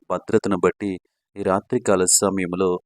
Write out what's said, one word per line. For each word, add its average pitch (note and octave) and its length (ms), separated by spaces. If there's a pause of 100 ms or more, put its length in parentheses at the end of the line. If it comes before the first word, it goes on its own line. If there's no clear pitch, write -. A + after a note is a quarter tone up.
(100)
భద్రతను G2 460
బట్టి, F#2 420 (380)
ఈ G2+ 60
రాత్రికాల G2 640 (160)
సమయంలో F#2 640